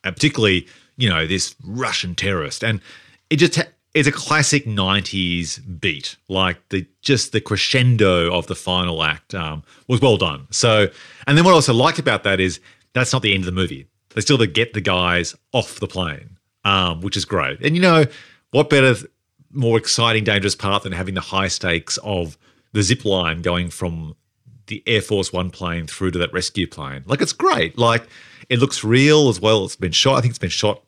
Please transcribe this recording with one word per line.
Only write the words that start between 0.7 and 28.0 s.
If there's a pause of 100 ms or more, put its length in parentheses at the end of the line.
you
know,
this (100)
Russian
terrorist.
And (500)
it
just
ha-, (220)
it's
a
classic
nineties
beat. (120)
Like, (120)
the, (160)
just
the
crescendo
of
the
final
act,
um, (260)
was
well
done.
So, (380)
and
then
what
I
also
liked
about
that
is (320)
that's
not
the
end
of
the
movie. (280)
They
still
have
to
get
the
guys (160)
off
the
plane, (280)
um,
which
is
great.
And,
you
know, (460)
what
better
th-, (460)
more
exciting,
dangerous
part
than
having
the
high
stakes
of (340)
the
zip
line
going
from (520)
the
Air
Force
One
plane
through
to
that
rescue
plane.
Like,
it's
great.
Like, (400)